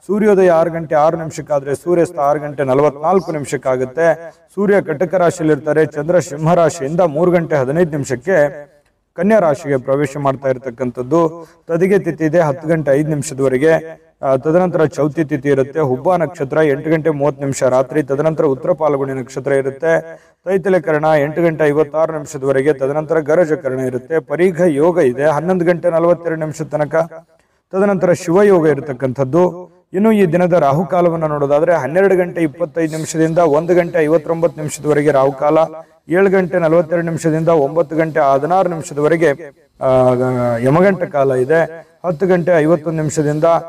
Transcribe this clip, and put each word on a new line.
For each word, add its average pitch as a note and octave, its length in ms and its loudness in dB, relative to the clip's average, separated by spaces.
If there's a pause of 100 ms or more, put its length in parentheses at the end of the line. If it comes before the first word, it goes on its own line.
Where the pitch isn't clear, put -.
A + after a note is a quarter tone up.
ಸೂರ್ಯೋದಯ G3 420 4
ಆರು E3 220 2
ಗಂಟೆ E3 240 -6
ಆರು D#3 220 2
ನಿಮಿಷಕ್ಕಾದ್ರೆ C#3+ 580 -6
ಸೂರ್ಯಾಸ್ತ E3+ 440 -2
ಆರು D3 200 0
ಗಂಟೆ D3 240 -6
ನಲವತ್ನಾಲ್ಕು D3 680 0
ನಿಮಿಷಕ್ಕಾಗುತ್ತೆ. D3 1000 -2 (220)
ಸೂರ್ಯ G3 260 2
ಕಟಕ D#3 320 -4
ರಾಶಿಯಲ್ಲಿ D#3+ 400 2
ಇರ್ತಾರೆ. D3+ 320 0
ಚಂದ್ರ D#3 340 -2
ಸಿಂಹ D#3 340 -2
ರಾಶಿಯಿಂದ E3 460 0
ಮೂರು E3+ 320 2
ಗಂಟೆ E3 240 0
ಹದಿನೈದು C#3+ 360 0
ನಿಮಿಷಕ್ಕೆ D3 760 -2 (480)
ಕನ್ಯಾ G#3 260 2
ರಾಶಿಗೆ C#3+ 380 0
ಪ್ರವೇಶ C#3 400 -2
ಮಾಡ್ತಾ C#3 320 -2
ಇರ್ತಕ್ಕಂಥದ್ದು. C3 1000 -4 (200)
ತದಿಗೆ F3+ 320 2
ತಿಥಿ D#3+ 260 -4
ಇದೆ D#3 140 2
ಹತ್ತು D#3+ 280 -2
ಗಂಟೆ D#3 240 0
ಐದು D3+ 180 2
ನಿಮಿಷದವರೆಗೆ. D3 960 0 (160)
ಆ, C3+ 140 0
ತದನಂತರ D#3+ 500 0
ಚೌತಿ D3 380 -2
ತಿಥಿ C#3+ 260 -4
ಇರುತ್ತೆ. C#3 300 0
ಹುಬ್ಬ C#3 360 0
ನಕ್ಷತ್ರ D3+ 420 -4
ಎಂಟು D#3 320 0
ಗಂಟೆ D#3+ 200 0
ಮೂವತ್ತು C#3+ 320 -2
ನಿಮಿಷ C#3 220 -4
ರಾತ್ರಿ. C3+ 400 0
ತದನಂತರ D3+ 420 -2
ಉತ್ತರ D3 260 -2
ಪಾಲ್ಗುಣಿ C#3 420 -2
ನಕ್ಷತ್ರ C3 380 -6
ಇರುತ್ತೆ. D#3+ 680 -2 (260)
ತೈತಲೆ F#3 340 0
ಕರ್ಣ D#3 260 -2 (180)
ಎಂಟು D3+ 180 -4
ಗಂಟೆ D#3+ 220 0
ಐವತ್ತಾರು D3+ 500 0
ನಿಮಿಷದವರೆಗೆ. C#3 600 -2
ತದನಂತರ D3 460 -2
ಗರಜ D#3 340 2
ಕರ್ಣ C3 260 -4
ಇರುತ್ತೆ. B2+ 400 -4
ಪರೀಘ D#3+ 420 -2
ಯೋಗ E3 360 2
ಇದೆ C3 260 0
ಹನ್ನೊಂದು E3 420 0
ಗಂಟೆ E3+ 240 0
ನಲವತ್ತೆರಡು E3 500 0
ನಿಮಿಷದ D#3 260 -6
ತನಕ. D#3+ 600 -4 (460)
ತದನಂತರ F#3+ 420 2
ಶಿವಯೋಗ F3+ 540 4
ಇರತಕ್ಕಂಥದ್ದು. C#3 1080 -2 (180)
ಇನ್ನು G#3 180 2
ಈ G#3 140 4
ದಿನದ F3 280 2
ರಾಹುಕಾಲವನ್ನು E3 720 2
ನೋಡೋದಾದ್ರೆ D3 480 2
ಹನ್ನೆರಡು F3 420 2
ಗಂಟೆ F3 240 -2
ಇಪ್ಪತ್ತೈದು D#3+ 500 -4
ನಿಮಿಷದಿಂದ D#3+ 460 -2
ಒಂದು E3 380 2
ಗಂಟೆ E3+ 240 0
ಐವತ್ತೊಂಬತ್ತು D#3+ 600 0
ನಿಮಿಷದವರೆಗೆ D3 520 0
ರಾಹುಕಾಲ, C#3 460 2 (520)
ಏಳು F#3+ 200 2
ಗಂಟೆ F#3 300 0
ನಲವತ್ತೆರಡು E3+ 460 2
ನಿಮಿಷದಿಂದ D#3+ 420 -2
ಒಂಬತ್ತು D#3+ 480 0
ಗಂಟೆ D#3 380 2
ಹದಿನಾರು F3 360 0
ನಿಮಿಷದವರೆಗೆ, D#3 640 0 (500)
ಆ, B2+ 320 4 (440)
ಯಮಗಂಟ E3+ 460 2
ಕಾಲ C3+ 280 0
ಇದೆ. D#3 540 0 (200)
ಹತ್ತು F3 220 -2
ಗಂಟೆ F3 240 2
ಐವತ್ತೊಂದು D#3+ 460 2
ನಿಮಿಷದಿಂದ D3+ 460 -2 (260)